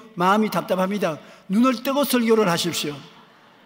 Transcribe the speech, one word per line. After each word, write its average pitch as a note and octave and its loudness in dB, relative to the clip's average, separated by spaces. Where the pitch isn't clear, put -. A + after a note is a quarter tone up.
마음이 G3+ 2
답답합니다. F#3 -2
눈을 A#3 2
뜨고 C#4 0
설교를 A3+ 2
하십시오." D#3+ -4